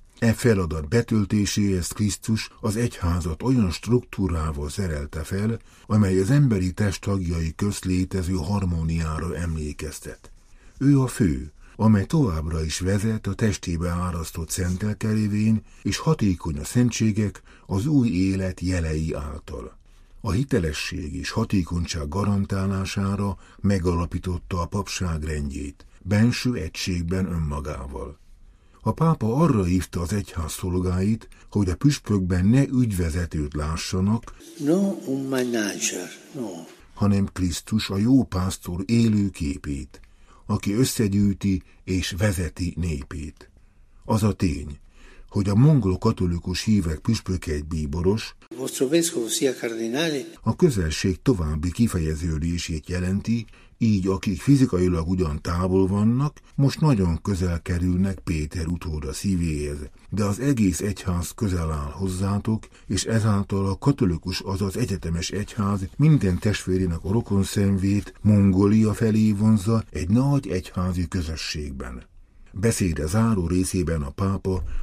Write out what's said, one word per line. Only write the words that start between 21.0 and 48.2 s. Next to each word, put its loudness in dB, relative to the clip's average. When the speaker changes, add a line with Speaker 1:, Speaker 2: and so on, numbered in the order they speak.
Speaker 1:
és -8
hatékonyság -2
garantálására -2
megalapította 0
a -2
papság -4
rendjét, -6
benső 2
egységben -2
önmagával. -6
A -2
pápa 2
arra 4
hívta 0
az -4
egyház -4
szolgáit, -2
hogy 0
a -2
püspökben 2
ne 6
ügyvezetőt -2
lássanak, -2
Speaker 2:
No 2
un -4
manager, -2
no. -8
Speaker 1:
hanem 2
Krisztus, -2
a -2
jó 4
pásztor -4
élő 4
képét, -8
aki -2
összegyűjti 2
és -2
vezeti -2
népét. -8
Az 0
a 4
tény, -2
hogy -2
a 2
mongol 6
katolikus -2
hívek 2
püspöke -2
egy -4
bíboros, -2